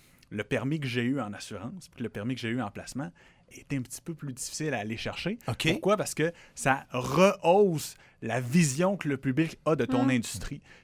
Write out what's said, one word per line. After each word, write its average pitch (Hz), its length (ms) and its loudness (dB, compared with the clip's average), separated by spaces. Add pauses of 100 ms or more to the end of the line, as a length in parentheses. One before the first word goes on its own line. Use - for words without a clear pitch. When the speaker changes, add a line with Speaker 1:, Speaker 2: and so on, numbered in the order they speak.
(280)
Speaker 1:
le 104 160 -6
permis 135 340 -2
que 139 100 -6
j'ai 117 160 -2
eu 135 180 0
en 104 100 -8
assurance, 110 600 -12
puis - 80 -12
le 110 80 -6
permis 113 240 -6
que 117 80 -8
j'ai 113 80 -4
eu 123 100 -2
en 104 100 -6
placement, 135 400 -10 (440)
est - 200 -16
un 131 80 -2
petit - 180 -14
peu 170 140 -10
plus 143 180 -10
difficile 151 400 -6
à 123 60 0
aller 107 180 -4
chercher. 170 500 -6
Speaker 2:
OK. 127 260 -2
Speaker 1:
Pourquoi ? 190 260 2
Parce 147 160 -4
que 160 180 0 (220)
ça 139 360 0
rehausse 170 1040 4 (260)
la 113 180 -2
vision 156 560 4
que 151 140 -4
le 135 80 0
public 143 480 0
a 156 100 4
de 127 80 2
ton 131 200 2
Speaker 3:
Mm. 135 60 4
Speaker 1:
industrie. 123 520 -2 (220)